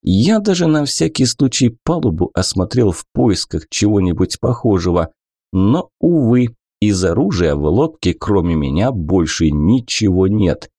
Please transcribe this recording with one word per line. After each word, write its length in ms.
Я 380
даже 280
на 180
всякий 400
случай 580
палубу 500
осмотрел 580
в 220
поисках 560
чего-нибудь 720
похожего. 720
Но, 380
увы, 560
из 240
оружия 520
в 100
лодке, 480
кроме 420
меня, 360
больше 600
ничего 760
нет. 520